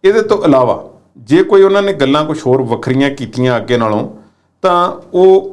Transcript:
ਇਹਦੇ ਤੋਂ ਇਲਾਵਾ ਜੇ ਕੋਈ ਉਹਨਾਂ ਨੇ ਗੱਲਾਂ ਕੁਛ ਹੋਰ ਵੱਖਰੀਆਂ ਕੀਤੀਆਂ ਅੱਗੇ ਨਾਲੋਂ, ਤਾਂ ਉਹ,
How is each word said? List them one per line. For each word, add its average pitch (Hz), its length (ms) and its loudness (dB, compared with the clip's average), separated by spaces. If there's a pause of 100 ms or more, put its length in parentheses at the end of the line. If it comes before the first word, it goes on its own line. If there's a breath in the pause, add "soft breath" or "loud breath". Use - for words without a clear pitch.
ਇਹਦੇ 208 180 2
ਤੋਂ 214 220 -2
ਇਲਾਵਾ 117 460 0 (280)
ਜੇ 135 260 0
ਕੋਈ 190 180 2
ਉਹਨਾਂ 196 200 2
ਨੇ 196 120 -2
ਗੱਲਾਂ 143 320 0
ਕੁਛ 156 200 -8
ਹੋਰ 131 160 2
ਵੱਖਰੀਆਂ 127 480 -2
ਕੀਤੀਆਂ 127 480 -4
ਅੱਗੇ 120 200 -2
ਨਾਲੋਂ, 107 320 -2 (520 loud breath)
ਤਾਂ 175 300 0 (220)
ਉਹ, 185 280 4 (120)